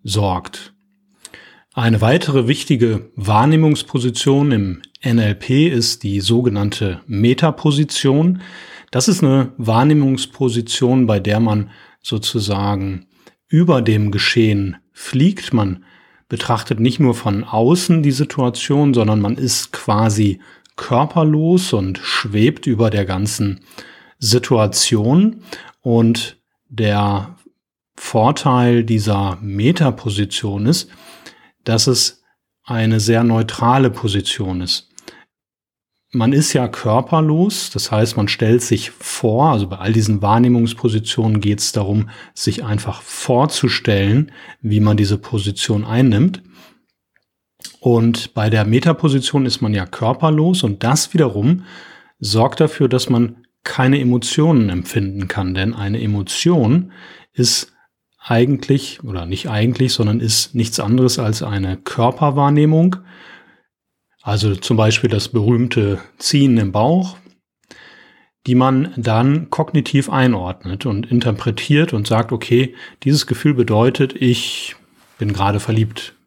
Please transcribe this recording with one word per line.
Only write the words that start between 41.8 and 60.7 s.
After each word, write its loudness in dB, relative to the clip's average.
sich -6
einfach -6
vorzustellen, 0
wie 0
man 4
diese 0
Position -4
einnimmt. 2
Und 0
bei -2
der 0
Metaposition 0
ist -4
man 0
ja -2
körperlos 0
und -2
das -2
wiederum 0
sorgt 0
dafür, 2
dass 0
man 0
keine 0
Emotionen 2
empfinden -4
kann, -4
denn -2
eine -4
Emotion 0
ist -2
eigentlich, 0
oder -8
nicht -6
eigentlich, 0
sondern 0
ist -2
nichts -2